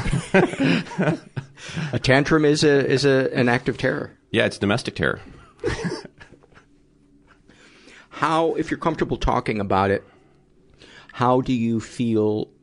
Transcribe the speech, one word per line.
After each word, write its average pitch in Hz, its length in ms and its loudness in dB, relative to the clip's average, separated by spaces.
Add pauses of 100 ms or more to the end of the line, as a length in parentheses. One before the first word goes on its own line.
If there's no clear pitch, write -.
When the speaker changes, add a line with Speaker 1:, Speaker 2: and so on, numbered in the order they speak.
(320)
Speaker 1:
<laughs> 175 840 0 (760)
Speaker 2:
A 123 60 -2
tantrum 147 460 4
is 151 200 4
a, 139 260 4
is 131 140 2
a, 131 280 4
an 123 160 2
act 123 200 0
of 127 100 -4
terror. 139 380 -4 (140)
Speaker 1:
Yeah, 113 160 2
it's - 120 -4
domestic 101 380 -2
terror. - 240 -2 (420)
<laughs> - 80 -2 (2500)
Speaker 2:
How, 160 440 0
if 156 160 -4
you're 151 80 -4
comfortable 143 380 -2
talking 120 440 -2
about 98 300 2
it, 104 140 -2 (1080)
how 127 280 2
do 127 120 -2
you 117 280 0
feel, 107 680 -2 (140)